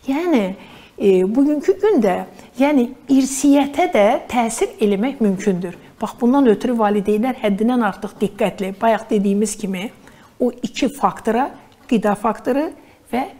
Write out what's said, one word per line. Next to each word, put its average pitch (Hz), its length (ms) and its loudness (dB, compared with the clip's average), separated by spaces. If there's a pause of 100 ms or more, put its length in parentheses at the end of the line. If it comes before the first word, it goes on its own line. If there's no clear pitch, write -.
Yəni, 302 320 0 (560)
e, 196 160 4 (100)
bugünkü 285 560 2
gündə, 220 380 2 (420)
yəni, 269 300 2 (180)
irsiyyətə 285 880 2
də 202 100 6 (220)
təsir 233 560 -2
eləmək 220 400 0
mümkündür. 185 560 -2 (220)
Bax, 214 180 -8
bundan 247 320 4
ötürü 233 240 0
valideynlər 208 720 0
həddindən 220 420 0
artıq - 380 -8
diqqətli. 190 560 -4
Bayaq 220 280 0
dediyimiz 208 460 0
kimi, 190 320 -8 (520)
o 240 120 0
iki - 400 -4
faktora, 220 560 -2 (400)
qida 208 320 0
faktoru 254 540 -4 (400)
və 262 160 -4 (100)